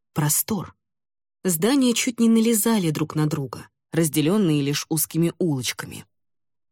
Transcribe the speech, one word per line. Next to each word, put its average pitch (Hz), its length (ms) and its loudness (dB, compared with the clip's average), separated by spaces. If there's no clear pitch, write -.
простор. 151 640 -2
Здания 233 500 2
чуть 233 280 -4
не 233 80 6
налезали 226 600 2
друг 156 260 -4
на 151 100 2
друга, 143 420 -6
разделенные 156 720 2
лишь 143 260 -4
узкими 165 500 0
улочками. 139 680 -4